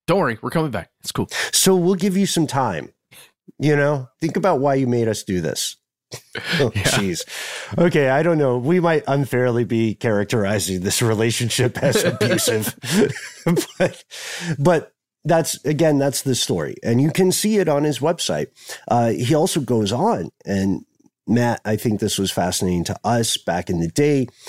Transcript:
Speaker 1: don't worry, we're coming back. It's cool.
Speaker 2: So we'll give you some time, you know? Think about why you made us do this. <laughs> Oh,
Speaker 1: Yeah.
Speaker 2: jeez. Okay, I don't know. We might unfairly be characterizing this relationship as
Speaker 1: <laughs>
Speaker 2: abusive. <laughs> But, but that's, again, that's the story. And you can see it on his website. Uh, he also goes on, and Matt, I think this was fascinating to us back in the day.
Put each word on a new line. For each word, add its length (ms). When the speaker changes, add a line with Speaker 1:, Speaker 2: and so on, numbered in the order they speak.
Speaker 1:
don't 140
worry, 220
we're 100
coming 200
back. 180
It's 100
cool. 160
Speaker 2:
So 240
we'll 200
give 200
you 100
some 220
time, 460
you 160
know? 320
Think 160
about 240
why 140
you 120
made 220
us 140
do 180
this. 340
<laughs> 20
Oh, 120
Speaker 1:
Yeah. 100
Speaker 2:
jeez. 400
Okay, 320
I 140
don't 140
know. 200
We 220
might 280
unfairly 580
be 300
characterizing 840
this 220
relationship 800
as 200
Speaker 1:
<laughs> 20
Speaker 2:
abusive. 680
<laughs> 220
But, 260
but 360
that's, 400
again, 320
that's 240
the 140
story. 480
And 180
you 100
can 220
see 240
it 100
on 160
his 160
website. 480
Uh, 220
he 260
also 240
goes 320
on, 380
and 400
Matt, 380
I 100
think 240
this 180
was 140
fascinating 540
to 180
us 320
back 340
in 120
the 80
day. 380